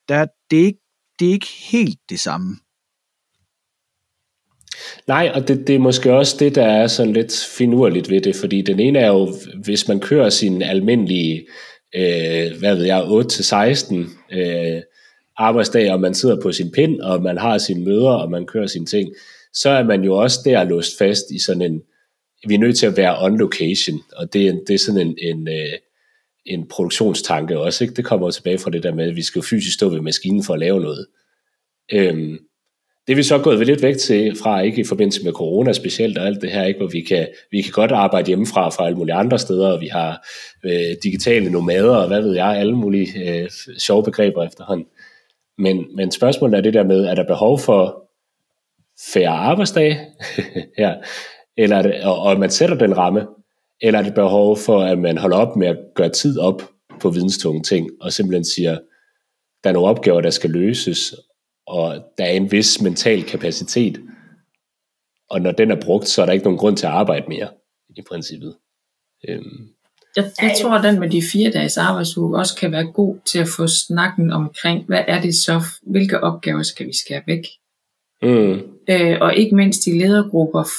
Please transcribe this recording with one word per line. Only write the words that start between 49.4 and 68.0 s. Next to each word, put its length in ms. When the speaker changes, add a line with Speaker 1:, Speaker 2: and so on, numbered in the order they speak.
Speaker 2:
<laughs> 400
her, 180
eller 200
er 40
det, 220
og, 180
og 180
man 100
sætter 280
den 200
ramme, 300
eller 180
er 40
det 120
behov 420
for, 240
at 180
man 180
holder 200
op 200
med 100
at 100
gøre 140
tid 300
op 220
på 80
videnstunge 540
ting, 260
og 120
simpelthen 320
siger, 320
der 60
er 40
nogle 160
opgaver, 320
der 80
skal 200
løses, 640
og 360
der 80
er 60
en 200
vis 300
mental 420
kapacitet, 800
og 120
når 100
den 200
er 100
brugt, 260
så 140
er 40
der 80
ikke 120
nogen 140
grund 180
til 80
at 60
arbejde 380
mere, 180
i 120